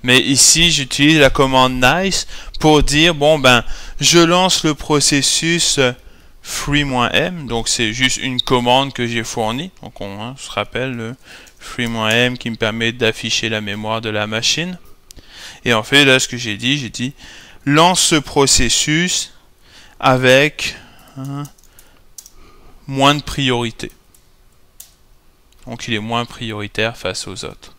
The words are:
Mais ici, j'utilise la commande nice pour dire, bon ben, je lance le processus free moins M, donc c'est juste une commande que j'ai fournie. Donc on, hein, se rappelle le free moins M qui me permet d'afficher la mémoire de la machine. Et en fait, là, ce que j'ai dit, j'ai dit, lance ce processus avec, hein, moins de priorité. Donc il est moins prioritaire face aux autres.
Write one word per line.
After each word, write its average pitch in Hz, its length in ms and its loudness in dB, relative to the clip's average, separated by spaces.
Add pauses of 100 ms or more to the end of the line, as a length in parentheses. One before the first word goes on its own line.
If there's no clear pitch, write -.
Mais 127 160 4
ici, 160 520 4
j'utilise 143 460 2
la 135 140 6
commande 127 520 2
nice 175 440 0 (320)
pour 151 240 6
dire, 156 320 2
bon 147 240 4
ben, 123 240 4 (360)
je 151 200 4
lance 175 440 2
le 156 120 0
processus 147 1040 0 (640)
free 143 400 -2
moins 123 260 0
M, 151 380 -2
donc 113 200 -4
c'est 110 260 -2
juste 127 240 0
une 127 220 -4
commande 127 540 2
que 120 140 -4
j'ai 117 160 -4
fournie. 120 480 -6 (100)
Donc - 200 -16
on, 101 200 -12
hein, 123 160 -12
se - 140 -16
rappelle 123 420 -6
le 117 220 -10 (420)
free - 300 -8
moins 110 240 -2
M 123 260 0
qui 120 140 -6
me 107 60 -8
permet 113 340 -2
d'afficher 117 580 -2
la 107 120 -4
mémoire 107 400 -6
de 113 80 -6
la 107 180 -4
machine. 156 500 -4 (840)
Et 123 100 2
en 110 80 2
fait, 139 240 4
là, 131 140 4
ce - 80 -2
que 123 100 -10
j'ai 113 200 -8
dit, 123 200 -2
j'ai 127 140 -8
dit, 127 220 -8 (540)
lance 165 320 4
ce - 160 2
processus 147 1160 0 (680)
avec, 131 760 2 (420)
hein, 139 280 -10 (1400)
moins 139 300 2
de 147 80 -6
priorité. 123 680 -4 (1700)
Donc 120 220 -14
il 117 80 -4
est 104 40 -4
moins 117 260 -4
prioritaire 110 680 -6
face - 300 -8
aux 95 180 -14
autres. - 360 -16